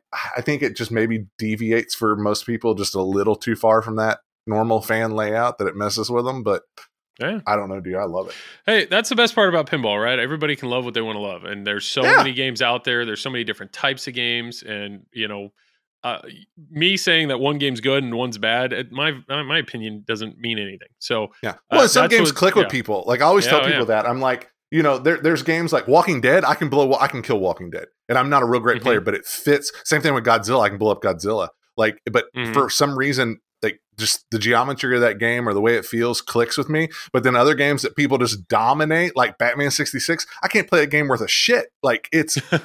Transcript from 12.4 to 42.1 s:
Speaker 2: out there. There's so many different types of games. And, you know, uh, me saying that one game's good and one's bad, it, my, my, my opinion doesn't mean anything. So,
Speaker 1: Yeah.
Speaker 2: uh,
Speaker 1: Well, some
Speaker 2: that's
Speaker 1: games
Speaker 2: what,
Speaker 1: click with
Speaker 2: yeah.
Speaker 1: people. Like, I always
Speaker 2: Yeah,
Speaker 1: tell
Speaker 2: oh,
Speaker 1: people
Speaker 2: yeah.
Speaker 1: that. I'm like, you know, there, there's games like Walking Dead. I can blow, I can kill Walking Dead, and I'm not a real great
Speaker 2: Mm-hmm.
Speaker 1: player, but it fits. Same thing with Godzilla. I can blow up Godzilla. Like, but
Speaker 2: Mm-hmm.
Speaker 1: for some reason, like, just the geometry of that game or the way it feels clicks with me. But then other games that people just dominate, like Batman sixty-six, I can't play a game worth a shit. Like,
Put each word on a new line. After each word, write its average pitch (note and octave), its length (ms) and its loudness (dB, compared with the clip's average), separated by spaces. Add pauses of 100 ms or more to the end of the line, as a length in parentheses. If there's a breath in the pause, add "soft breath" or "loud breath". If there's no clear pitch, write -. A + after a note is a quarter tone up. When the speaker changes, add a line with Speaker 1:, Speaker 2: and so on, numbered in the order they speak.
Speaker 2:
out A#2+ 220 0
there. A#2+ 220 0
There's G#2+ 160 -6
so C#3 80 -8
many A#2+ 140 -4
different G#2+ 300 -10
types C3+ 340 -4
of B2+ 60 -12
games. A#2+ 500 -6
And, G2+ 480 -12
you A2 160 -6
know, G2+ 240 -10 (520)
uh, A#2+ 160 -6 (500)
me E3+ 280 0
saying D#3+ 320 2
that B2+ 100 -2
one C#3+ 180 0
game's C3+ 240 -2
good C3+ 220 2
and A#2 120 -6
one's A#2+ 220 -4
bad, A#2+ 360 -2
it, B2 180 -8
my, C#3+ 220 -4 (140)
my, C#3+ 160 -6
my C#3+ 140 -2
opinion A2 480 -8
doesn't A2 340 -6
mean A#2 200 -4
anything. G2 300 -12 (100)
So, A2 300 -4 (120 soft breath)
Speaker 1:
Yeah. A2 100 -6
Speaker 2:
uh, - 40 -8 (160)
Speaker 1:
Well, C4 160 8
some B3+ 160 4
Speaker 2:
that's - 120 2
Speaker 1:
games F3 140 4
Speaker 2:
what, C#3 60 -4
Speaker 1:
click F#3 200 4
with G3 100 4
Speaker 2:
yeah. - 40 -6
Speaker 1:
people. A2 380 -4
Like, A#2+ 140 2
I C#3+ 40 4
always F#3 200 6
Speaker 2:
Yeah, B2+ 60 2
Speaker 1:
tell D3 100 6
Speaker 2:
oh, C3+ 40 2
Speaker 1:
people C#3+ 140 2
Speaker 2:
yeah. A#2 60 0
Speaker 1:
that. G#2+ 220 2
I'm B2+ 140 -2
like, B2+ 300 -2 (200)
you D#3+ 120 2
know, C#3+ 160 4
there, D3+ 180 2
there's D3+ 240 2
games D#3+ 320 0
like C3 140 2
Walking D3+ 340 4
Dead. D3 220 6
I B2 120 4
can D3+ 140 -4
blow, C#3 240 4
I C3 140 2
can B2 140 -4
kill A2 180 0
Walking F2+ 300 -4
Dead, E2+ 180 -12 (220)
and B2 80 2
I'm C3 120 2
not C#3 140 4
a - 20 2
real A#2+ 160 4
great A#2 160 2
Speaker 2:
Mm-hmm. A2 60 -10
Speaker 1:
player, A2+ 180 4
but F#2+ 140 -2
it - 100 -8
fits. - 460 0 (120)
Same D3+ 180 0
thing D3+ 120 2
with A#2 120 -2
Godzilla. A#2 380 4
I G#2 60 4
can G2+ 80 -8
blow G#2+ 140 2
up F#2+ 100 -2
Godzilla. F#2+ 480 -2 (280)
Like, A2 220 0 (120)
but A2 140 2 (100)
Speaker 2:
Mm-hmm. A#2+ 180 -6
Speaker 1:
for C3 160 2
some C#3+ 280 0
reason, C3 420 -2 (240)
like, G#2+ 160 -2 (180)
just - 340 -4
the A2+ 80 -2
geometry B2 560 0
of A#2+ 60 4
that A2 160 2
game A#2 300 0
or G#2 60 0
the G2+ 80 0
way A#2 160 4
it - 80 -6
feels A#2 340 -2
clicks - 380 -2
with C3+ 100 -4
me. D#3 220 -2 (240 loud breath)
But B2 100 2
then B2 120 4
other C3 200 6
games C#3+ 280 2
that - 120 -4
people C#3+ 220 2
just A2 320 -2
dominate, D3+ 640 2
like B2 220 0
Batman C3+ 340 0
sixty-six, D3 540 -4 (180 loud breath)
I F#3 60 0
can't G#3 180 0
play D#3+ 160 4
a D3+ 40 -2
game D3 200 0
worth A#2+ 140 0
a G2 60 -4
shit. - 400 2 (140)
Like, A#2+ 300 0